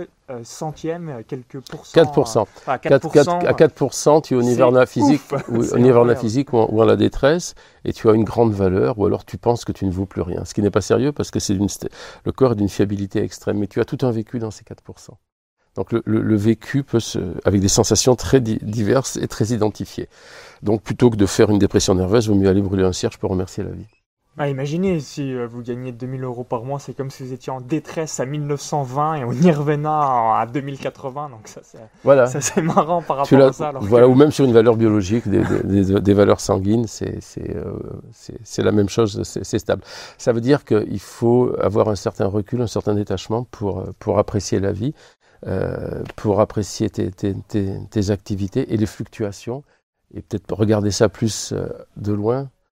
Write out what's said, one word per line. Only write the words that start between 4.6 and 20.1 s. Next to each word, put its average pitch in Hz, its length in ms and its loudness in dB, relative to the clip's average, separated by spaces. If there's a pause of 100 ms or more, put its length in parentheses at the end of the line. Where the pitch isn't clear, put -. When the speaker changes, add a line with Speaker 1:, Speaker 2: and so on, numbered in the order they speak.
Speaker 2:
physique, - 360 2 (100)
Speaker 1:
ouf. 139 120 -6
<laughs> - 60 -14
Speaker 2:
ou, 117 140 0
Speaker 1:
C'est 123 100 -4
Speaker 2:
au - 60 2
nirvana 120 320 6
Speaker 1:
incroyable. 123 80 0
Speaker 2:
physique 120 340 -2
ou 120 40 2
en, 110 120 4
ou 110 100 0
en 110 60 6
la 107 100 6
détresse, 135 600 0 (280)
et - 100 -4
tu - 160 0
as 107 40 8
une 110 120 2
grande 113 280 2
valeur, 101 460 0
ou 95 80 2
alors 101 180 -2
tu - 140 -12
penses 120 260 0
que 101 60 -6
tu 98 160 -6
ne 92 40 -2
vaux 92 140 -4
plus 95 160 -6
rien. 87 240 -6
Ce - 80 -14
qui 110 80 -4
n'est 101 80 2
pas 101 120 0
sérieux 117 320 0
parce - 180 -6
que 104 80 -4
c'est 98 160 -2
une 95 120 0
st-, - 220 -2 (360)
le 98 60 -2
corps 131 200 2
est 113 40 -2
d'une 104 140 0
fiabilité 101 540 -2
extrême, 101 340 -6
mais 104 100 -2
tu - 140 -6
as 113 40 -2
tout 143 200 -8
un 127 60 0
vécu 110 260 -6
dans 113 140 -8
ces - 120 -20
quatre - 180 -20
pour - 180 -20
cent. - 180 -20 (580)
Donc 98 180 -6
le, 117 100 0
le, 107 180 0
le 107 140 2
vécu 113 480 0
peut 117 160 -2
se, - 180 -6 (280)
avec 95 160 4
des 95 80 2
sensations 113 480 2
très - 240 2
di-, 110 200 -4
diverses 113 540 -2
et - 140 -4
très 117 240 -2
identifiées. 104 560 -4 (540)